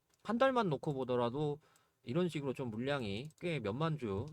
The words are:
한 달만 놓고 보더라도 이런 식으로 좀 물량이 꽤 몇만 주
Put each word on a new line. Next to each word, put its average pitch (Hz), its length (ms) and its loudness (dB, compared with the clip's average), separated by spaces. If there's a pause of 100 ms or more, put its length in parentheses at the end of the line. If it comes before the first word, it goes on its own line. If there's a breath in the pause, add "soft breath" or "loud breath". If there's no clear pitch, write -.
(220)
한 226 160 -2
달만 247 300 6
놓고 147 260 0
보더라도 131 640 0 (460 soft breath)
이런 170 240 2
식으로 143 240 -2
좀 123 180 -4
물량이 120 580 -2 (120)
꽤 165 180 -2
몇만 139 400 -2
주 107 340 -2